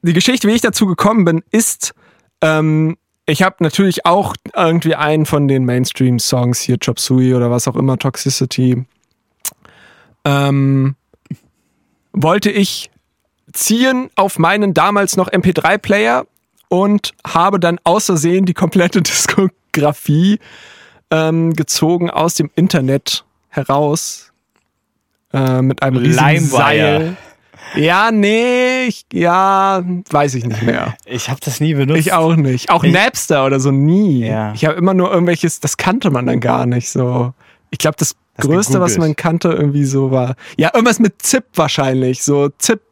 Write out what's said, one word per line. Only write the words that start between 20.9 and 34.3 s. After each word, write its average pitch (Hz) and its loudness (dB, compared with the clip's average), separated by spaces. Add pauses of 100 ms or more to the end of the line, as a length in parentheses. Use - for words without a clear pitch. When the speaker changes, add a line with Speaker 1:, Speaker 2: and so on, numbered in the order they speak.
Speaker 1:
ähm, 160 0
gezogen 165 0
aus 160 -2
dem 151 -2
Internet 139 0 (240)
heraus, 147 -4 (1000)
äh, 131 0
mit 131 0
einem 131 0
riesigen 123 4
Speaker 2:
LimeWire. 151 2
Speaker 1:
Seil. 131 0 (580)
Ja, 180 2
nee, 247 0
ich, - -6
ja, 190 2 (280)
weiß 143 0
ich 120 -6
nicht 110 -4
mehr. - -4 (100)
Speaker 2:
Ich 120 -8
hab 135 -6
das 135 -8
nie 156 0
benutzt. 139 2
Speaker 1:
Ich 170 0
auch 165 2
nicht. 135 0
Auch - 2
Speaker 2:
Ich 165 4
Speaker 1:
Napster 180 0
oder 135 0
so 135 2
nie. 143 2
Speaker 2:
Ja. 110 -4